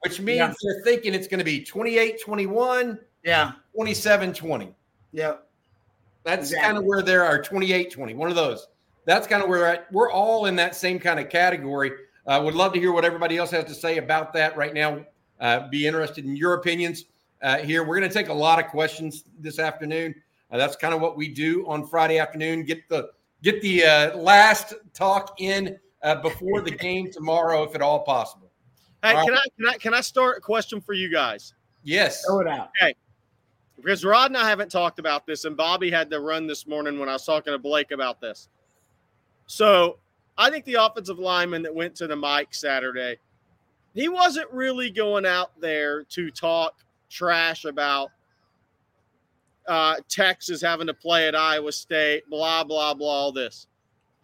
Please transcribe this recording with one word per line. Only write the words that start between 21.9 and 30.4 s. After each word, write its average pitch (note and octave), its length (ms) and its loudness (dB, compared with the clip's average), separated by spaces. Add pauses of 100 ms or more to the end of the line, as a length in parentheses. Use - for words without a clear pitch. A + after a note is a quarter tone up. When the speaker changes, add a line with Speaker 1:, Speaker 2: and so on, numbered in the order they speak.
Speaker 1:
afternoon. D#3 460 -4
Get D#3+ 240 -8
the, D3 220 -4 (320)
get G#3 200 0
the, F3+ 220 4
uh, D3+ 320 6
last G3+ 580 8 (180)
talk G3 460 0
in, F#3+ 400 -4 (240)
uh, D3+ 140 2
before F#3 460 -2
the E3+ 100 -6
game F#3 400 -6
tomorrow, D#3+ 500 2
if D3+ 140 -6
at C#3+ 60 -4
all D3 180 2
possible. B2 500 -4 (540)
Speaker 3:
Hey, A3 60 6
Speaker 1:
All A3+ 80 4
right. D#3+ 100 4
Speaker 3:
can B3 80 2
I, C#4 60 4 (140)
can A3+ 120 0
I, A#3 100 0
can A3+ 160 -2
I B3 60 2
start B3+ 380 0
a - 20 -14